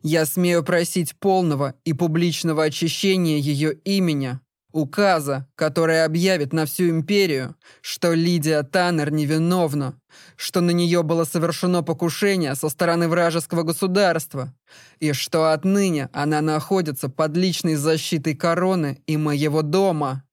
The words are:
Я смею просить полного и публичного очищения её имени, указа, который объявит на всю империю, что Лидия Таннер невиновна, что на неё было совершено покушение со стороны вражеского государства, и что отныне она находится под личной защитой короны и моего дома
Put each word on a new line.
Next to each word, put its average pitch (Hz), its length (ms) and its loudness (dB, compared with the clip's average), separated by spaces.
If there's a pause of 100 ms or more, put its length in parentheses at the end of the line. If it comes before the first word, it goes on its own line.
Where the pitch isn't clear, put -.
Я 156 240 2
смею 175 380 2
просить 170 540 0
полного 156 640 0
и 165 100 -2
публичного 160 680 0
очищения 165 760 0
её 147 340 0
имени, 151 680 -2 (320)
указа, 151 840 0
который 160 500 2
объявит 165 480 0
на 160 120 0
всю 175 240 0
империю, 165 680 0 (260)
что - 320 -2
Лидия 160 500 2
Таннер 165 480 0
невиновна, 156 880 0 (380)
что - 240 -2
на 175 100 2
неё 175 320 2
было 165 220 0
совершено 170 580 0
покушение 170 720 0
со 151 140 -4
стороны 170 400 0
вражеского 170 540 0
государства, 165 920 0 (460)
и 151 120 0
что 160 400 0
отныне 180 640 0
она 151 260 0
находится 151 680 -2
под 156 260 -2
личной 175 400 0
защитой 151 600 -2
короны 175 720 0
и 156 100 0
моего 151 460 0
дома 147 680 0